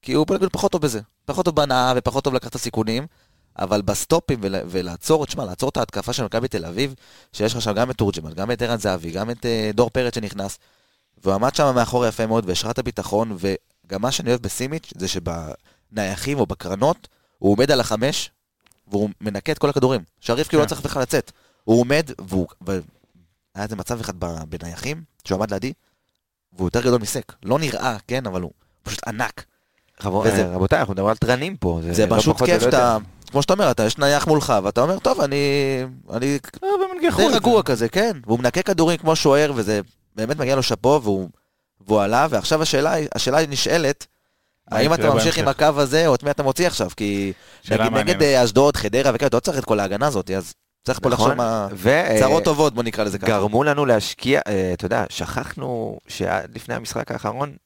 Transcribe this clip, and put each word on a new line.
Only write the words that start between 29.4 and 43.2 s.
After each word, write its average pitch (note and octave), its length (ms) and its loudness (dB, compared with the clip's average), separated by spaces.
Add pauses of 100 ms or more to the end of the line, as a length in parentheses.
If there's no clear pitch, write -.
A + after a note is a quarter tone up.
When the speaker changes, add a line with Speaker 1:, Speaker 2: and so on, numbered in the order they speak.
Speaker 2:
רבו-, G2+ 220 2
Speaker 1:
וזה G2 180 4
Speaker 2:
אה, F2+ 100 -4
רבותיי, F#2+ 240 2
אנחנו G2 160 -2
מדברים G2 160 2
על A2 60 2
תרנים B2+ 400 0
פה, E2+ 260 0
זה E2+ 100 -4
Speaker 1:
זה G#2 140 4
Speaker 2:
לא A2+ 120 4
Speaker 1:
פשוט C#3+ 180 2
Speaker 2:
פחות B2+ 120 2
Speaker 1:
כיף - 140 4
Speaker 2:
ולא A#2+ 40 4
יותר. C3 120 4
Speaker 1:
שאתה... B2 180 4 (340)
כמו C#3+ 120 0
שאתה D#3+ 100 2
אומר, F#3+ 180 4
אתה, A2+ 140 2
יש A2+ 140 0
נייח C#3+ 280 2
מולך, D3+ 260 4 (100)
ואתה G#2 180 0
אומר, E3+ 180 2
"טוב, F4+ 220 0
אני... C#3 160 0 (760)
אני C3+ 260 0 (260)
Speaker 3:
אה, F#4+ 40 0
והם F#4 360 -2
ינגחו E4+ 160 2
Speaker 1:
די D#4 60 6
Speaker 3:
את D4 40 4
זה. C4 60 2
Speaker 1:
רגוע A3 260 4
כזה", A#2 260 0
כן? G#3+ 240 0 (140)
והוא A2+ 120 2
מנקה B2 240 0
כדורים E3 360 2
כמו D#3+ 180 2
שוער, D3 380 4
וזה G#2+ 260 0 (360)
באמת A2+ 220 -4
מגיע C3+ 180 0
לו C3 60 0
שאפו, C3 400 2
והוא, F#2+ 260 -2 (580)
והוא G#2 160 4
עלה, A#2 280 2
ועכשיו D3+ 320 0
השאלה D#3 300 0
היא, D3+ 220 -2
השאלה C3 240 0